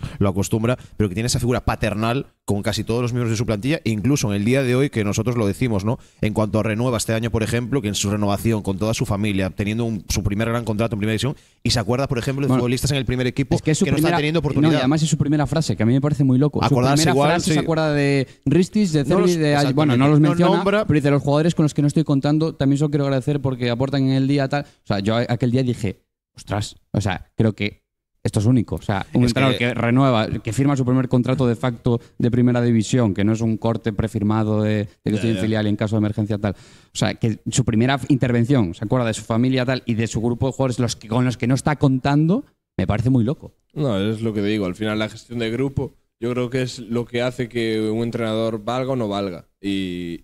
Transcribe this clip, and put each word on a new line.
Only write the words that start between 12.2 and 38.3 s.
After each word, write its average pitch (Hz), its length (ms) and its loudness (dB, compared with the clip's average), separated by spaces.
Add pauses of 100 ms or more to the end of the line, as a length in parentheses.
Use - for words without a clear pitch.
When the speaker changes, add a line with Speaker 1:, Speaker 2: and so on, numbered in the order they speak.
Speaker 1:
de 139 60 0
Speaker 2:
Bueno, 131 120 2
Speaker 1:
futbolistas 123 300 0
en 147 60 0
el 131 80 -2
primer 127 200 -2
equipo 131 300 0
Speaker 2:
es 160 80 -2
que 156 80 2
es 151 80 2
su 196 60 2
Speaker 1:
que 147 40 0
no 147 80 2
están 156 120 2
Speaker 2:
primera, 170 100 2
Speaker 1:
teniendo 151 220 0
Speaker 2:
no, - 20 -2
y - 20 -4
Speaker 1:
oportunidad. 151 360 2
Speaker 2:
además 147 200 2
es 160 80 2
su 156 80 0
primera 147 300 2
frase, 151 280 0
que - 60 -4
a 107 60 4
mí 117 60 4
me 135 80 4
parece 147 220 0
muy 127 140 4
loco. 143 220 2
Su - 60 2
Speaker 1:
Acordarse 135 400 2
Speaker 2:
primera 151 80 4
Speaker 1:
igual, 143 180 2
Speaker 2:
frase 170 140 0
Speaker 1:
sí. 175 100 2
Speaker 2:
se 147 60 2
acuerda 156 340 0
de 139 320 2 (180)
Ristis, 175 480 2
de 156 120 2
Speaker 1:
No - 20 -2
Speaker 2:
Cervi, - 160 4
Speaker 1:
los, 180 140 4
Speaker 2:
de, 156 160 0
Speaker 1:
exactamente. 143 220 2
Speaker 2:
bueno, 147 220 4
no 135 100 4
los 147 120 6
Speaker 1:
No 151 100 6
Speaker 2:
menciona, 170 280 4
Speaker 1:
nombra. 202 280 2
Speaker 2:
pero 151 140 2
dice, 143 100 2
"Los 139 140 2
jugadores 156 320 2
con 165 80 2
los 147 100 0
que - 80 0
no 147 60 2
estoy 151 160 0
contando, 151 500 0
también 139 240 2
solo 151 140 0
quiero 143 140 0
agradecer 139 360 -2
porque 123 300 -2
aportan 135 320 0
en 131 80 2
el 135 160 2
día", 139 200 2
tal. 143 180 -4 (180)
O - 40 -20
sea, 101 120 0
yo 104 160 0
aquel 120 340 0
día 127 140 2
dije, 117 400 -4 (340)
"Ostras, - 380 -6 (160)
o 104 80 0
sea, 95 380 -4
creo 107 160 2
que - 300 -8 (380)
esto 98 200 -2
es 101 40 0
único". 117 300 2
O 78 60 -8
sea, 98 320 -4
un 123 100 2
Speaker 1:
Es 123 60 4
Speaker 2:
entrenador 131 280 2
Speaker 1:
que 120 100 0
Speaker 2:
que... 123 60 -2
renueva, 117 540 2
que 113 240 -6
firma 139 240 2
su 135 80 0
primer 123 240 2
contrato 127 400 2
de 117 80 2
facto 120 460 -2 (160)
de 123 120 0
primera 120 320 4
división, 117 520 2
que 98 100 -2
no 107 80 2
es 110 80 -2
un 113 160 0
corte 113 380 -2
prefirmado 107 680 0
de, 107 180 0
de 101 80 -4 (180)
que 110 60 0
Speaker 3:
Ya, 107 40 2
Speaker 2:
estoy 107 140 0
en 113 80 0
Speaker 3:
ya. - 40 -4
Speaker 2:
filial 110 260 0
en 104 100 0
caso 107 180 -2
de 110 40 2
emergencia, 107 380 -2
tal. 104 140 -2
O - 460 -18
sea, 107 160 0
que 110 260 -2 (100)
su - 140 2
primera 123 340 2 (120)
intervención, 120 640 2